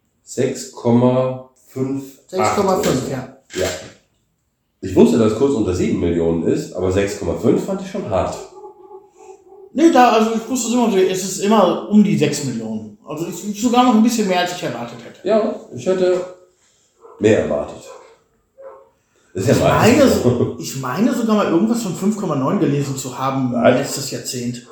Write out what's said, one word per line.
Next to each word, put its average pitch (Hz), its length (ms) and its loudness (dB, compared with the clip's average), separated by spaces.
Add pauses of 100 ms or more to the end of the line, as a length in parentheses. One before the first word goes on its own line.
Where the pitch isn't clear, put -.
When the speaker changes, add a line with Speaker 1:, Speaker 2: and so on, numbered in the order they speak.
(220)
Speaker 1:
sechs - 520 -6
Komma 123 760 0 (180)
fünf 135 360 -6
acht. - 260 -20
Speaker 2:
Sechs 185 260 -2
Komma 190 260 0
fünf, 131 280 -2
ja. 131 200 -8 (240)
Speaker 1:
Ja. 92 140 -2 (1120)
Ich 92 140 -6
wusste, 117 220 6
dass 110 160 4
es - 40 -4
kurz 139 160 2
unter 101 200 0
sieben - 260 -2
Millionen 85 480 0
ist, - 260 -2
aber 92 180 -2
sechs 98 280 -2
Komma 85 220 -4
fünf 143 240 2
fand 190 160 -6
ich - 100 -12
schon - 180 -8
hart. 92 260 -2 (1400)
Speaker 2:
Nee, 320 180 6
da, 247 220 6
also 220 220 2
ich 220 140 -6
wusste 233 200 -4
es 226 40 0
immer, 233 220 2
es 185 280 2
ist - 160 -8
immer 190 500 2
um 208 140 6
die 160 140 0
sechs 143 280 0
Millionen. 113 300 -6 (320)
Also 170 200 -8
ich, 196 240 -10
ich 202 100 -10
sogar 247 220 4
noch 247 120 4
ein 220 80 6
bisschen 220 240 2
mehr, 185 140 2
als 175 140 -2
ich - 80 -8
erwartet 120 420 -8
hätte. - 220 -16
Speaker 1:
Ja, 190 280 0 (200)
ich 123 100 -10
hätte 180 340 2 (1000)
mehr 107 220 4
erwartet. - 420 -6 (1500)
Ist 95 140 -4
ja - 60 6
Speaker 2:
Ich - 80 4
Speaker 1:
meistens 202 360 4
Speaker 2:
meine 269 120 6
Speaker 1:
so. - 200 2
Speaker 2:
so, - 300 0
ich - 220 -10
meine 175 320 -2
sogar 220 220 0
mal 196 160 2
irgendwas 220 320 0
von 175 120 -6
fünf 208 220 -2
Komma 160 180 -4
neun 147 240 0
gelesen 139 380 -2
zu - 200 -10
haben 131 340 -2
Speaker 1:
Nein. 120 240 4
Speaker 2:
letztes 139 360 -6
Jahrzehnt. 123 600 -8